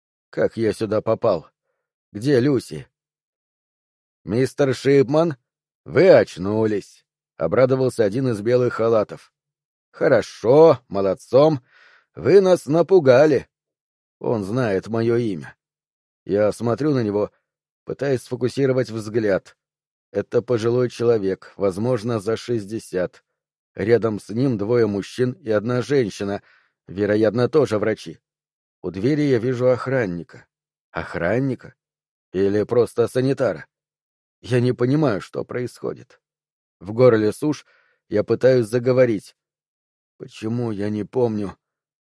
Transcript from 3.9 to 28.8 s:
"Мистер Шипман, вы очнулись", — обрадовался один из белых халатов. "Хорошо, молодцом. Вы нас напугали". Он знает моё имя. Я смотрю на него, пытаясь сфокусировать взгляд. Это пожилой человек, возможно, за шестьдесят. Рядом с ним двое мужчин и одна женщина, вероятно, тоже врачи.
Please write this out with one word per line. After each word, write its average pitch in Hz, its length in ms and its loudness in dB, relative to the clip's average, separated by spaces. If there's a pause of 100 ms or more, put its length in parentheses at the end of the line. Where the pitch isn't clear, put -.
"Мистер 131 500 -2
Шипман, 139 600 2 (480)
вы 135 260 4
очнулись", — 107 960 0 (300)
обрадовался 123 680 0
один 120 240 -2
из 104 140 -4
белых 123 320 0
халатов. 110 580 -2 (600)
"Хорошо, 139 960 4
молодцом. 117 760 0 (500)
Вы 139 260 4
нас 185 260 2
напугали". 151 800 4 (720)
Он 113 260 -4
знает 101 440 -2
моё 113 280 0
имя. 101 400 -6 (680)
Я 101 280 2
смотрю 117 400 -2
на 131 100 0
него, 101 280 -2 (540)
пытаясь 135 380 -4
сфокусировать 127 680 -2
взгляд. 107 680 -2 (540)
Это 104 320 -2
пожилой 120 480 -2
человек, 110 680 -2
возможно, 110 600 -2
за 107 180 -4
шестьдесят. 101 880 -6 (500)
Рядом 107 440 0
с - 120 -18
ним 120 280 -2
двое 113 280 0
мужчин 107 460 -4
и 127 180 -10
одна 113 320 -2
женщина, 101 600 -4 (460)
вероятно, 107 600 0
тоже 110 300 0
врачи. 101 400 -6 (640)